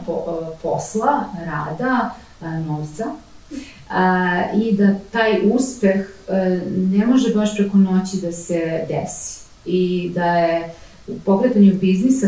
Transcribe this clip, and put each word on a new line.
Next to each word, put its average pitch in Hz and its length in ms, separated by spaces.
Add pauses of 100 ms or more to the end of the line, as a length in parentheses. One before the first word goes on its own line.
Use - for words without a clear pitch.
po-, 165 180 (180)
e, 160 220
posla, 220 600 (220)
rada, 165 640 (320)
e, 160 180
novca, 151 460 (840)
a, 185 520 (120)
i 220 180
da 196 240 (160)
taj 220 280 (140)
uspeh, 196 540 (220)
e, 185 300 (160)
ne 190 300
može 233 300
baš 208 200
preko 196 220
noći 185 400
da 170 140
se 165 560
desi. - 580 (200)
I 180 500
da 175 100
je 170 480 (340)
u - 60 (120)
pokretanju 196 560
biznisa 190 460